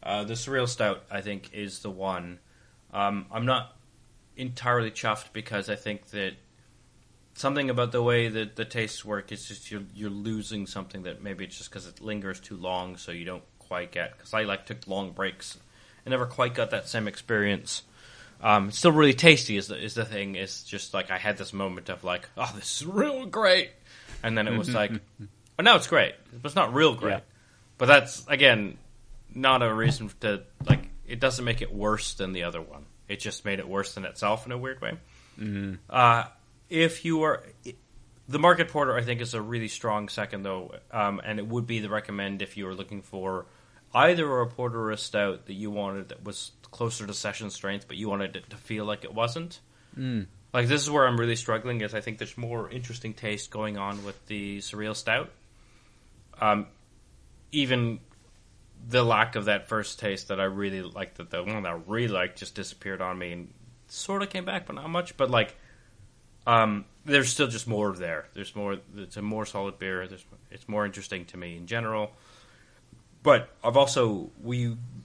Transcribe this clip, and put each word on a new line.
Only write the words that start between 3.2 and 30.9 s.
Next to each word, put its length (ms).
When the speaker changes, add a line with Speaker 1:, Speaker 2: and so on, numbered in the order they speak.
Speaker 1:
I'm 160
not 300
entirely 540
chuffed 420
because 380
I 60
think 340
that 240
something 360
about 220
the 100
way 260
that 280
the 80
tastes 400
work 260
is 160
just 240
you're, 140
you're 160
losing 560
something 380
that 180
maybe 220
it's 140
just 120
'cause 160
it 140
lingers 400
too 160
long, 400
so 160
you 120
don't 200
quite 340
get, 260
'cause 140
I, 120
like, 200
took 220
long 260
breaks 460
and 40
never 140
quite 300
got 160
that 180
same 180
experience. 760
Um, 280
it's 100
still 140
really 220
tasty 420
is 120
the, 140
is 120
the 100
thing. 320
It's 260
just, 320
like, 160
I 80
had 200
this 140
moment 360
of, 160
like, 320
"Oh, 180
this 260
is 60
real 400
great." 440
And 160
then 100
it 80
was 160
like, 200
Speaker 2:
<laughs> 680
Speaker 1:
"Oh, 40
now 140
it's 120
great. 260
But 160
it's 80
not 180
real 200
great." 180
Speaker 2:
Yeah. 80
Speaker 1:
But 80
that's, 420
again, 500
not 280
a 120
reason 360
to, 220
like, 220